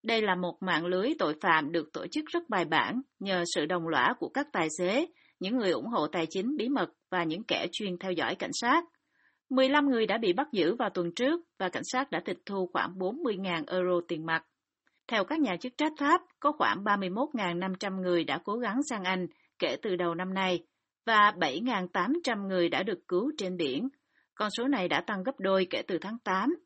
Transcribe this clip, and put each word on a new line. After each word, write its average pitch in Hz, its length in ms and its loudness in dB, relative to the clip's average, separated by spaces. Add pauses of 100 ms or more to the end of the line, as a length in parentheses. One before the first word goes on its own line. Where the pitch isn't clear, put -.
đây 226 180 2
là 196 140 4
một 180 260 -2
mạng 170 240 0
lưới 185 340 0
tội 151 220 0
phạm 160 300 4
được 165 220 -4
tổ - 180 -8
chức 302 140 -4
rất 339 240 -6
bài 185 160 0
bản 156 360 2 (180)
nhờ 185 240 0 (120)
sự 156 100 0
đồng 165 220 -2
lõa 156 320 4
của - 140 -4
các 277 200 -2
tài 170 140 0 (100)
xế, 202 280 0 (340)
những 202 180 -2
người 196 140 2
ủng 127 160 -2
hộ 147 200 0
tài 160 220 -2
chính 226 280 -2
bí 226 120 -2
mật 220 200 0 (220)
và 180 120 0
những 165 200 -4
kẻ 143 280 -2
chuyên 190 260 -4
theo 190 140 -6
dõi 147 240 0
cảnh - 180 -6
sát. 285 300 2 (640)
Mười 262 200 4
lăm 285 200 4
người 226 160 2
đã 214 120 0
bị 214 160 2
bắt 262 180 0
giữ 180 240 2
vào 226 140 -2
tuần 175 260 -2
trước 302 260 0 (180)
và 185 100 0
cảnh 208 160 -4
sát 262 260 -2
đã 156 140 -2
tịch - 200 -4
thu 190 280 -4
khoảng 175 260 -2
bốn 220 240 -4
mươi 226 140 0
ngàn 175 280 -4
euro 180 420 0
tiền 160 180 -6
mặt. 160 180 0 (680)
Theo 214 120 2
các 302 160 -2
nhà 220 200 2
chức 254 180 -8
trách 302 220 0
Pháp, 320 220 4 (180)
có 294 120 2
khoảng 190 320 0
ba 208 140 4
mươi 190 120 -2
mốt 240 240 -2
ngàn 175 260 -2
năm 190 200 -2
trăm 190 220 -4
người 175 220 2
đã 135 200 -2
cố 202 120 -4
gắng 240 340 -2
sang 208 140 -4
Anh 185 240 0 (320)
kể 135 220 0
từ 190 140 -2
đầu 175 200 0
năm 185 180 -4
nay – 185 260 0 (460)
và 208 340 6
bảy 156 200 0
ngàn 214 280 -2
tám 196 260 0 (100)
trăm 208 240 -2
người 180 220 2
đã 160 140 0
được 196 240 -4
cứu 214 300 0
trên 185 200 -4
biển. 160 320 -2 (460)
Con 214 220 -2
số 233 100 0
này 220 200 2
đã 156 200 2
tăng 196 160 -4
gấp - 160 -4
đôi 190 300 2
kể 147 180 -2
từ 180 140 -2
tháng 220 220 -6
tám. 208 320 0 (100)